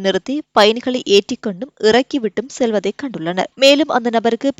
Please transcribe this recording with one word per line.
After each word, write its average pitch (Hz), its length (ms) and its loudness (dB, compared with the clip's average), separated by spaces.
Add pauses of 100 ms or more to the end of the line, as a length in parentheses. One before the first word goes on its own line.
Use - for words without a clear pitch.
நிறுத்தி 190 300 -2 (240)
பயணிகளை 240 420 2 (160)
ஏற்றிக்கொண்டும் 202 560 -2 (160)
இறக்கிவிட்டும் 233 680 0
செல்வதை 214 440 -2
கண்டுள்ளனர். 180 500 -6 (120)
மேலும் 285 340 4
அந்த 240 200 -2
நபருக்கு 226 440 -2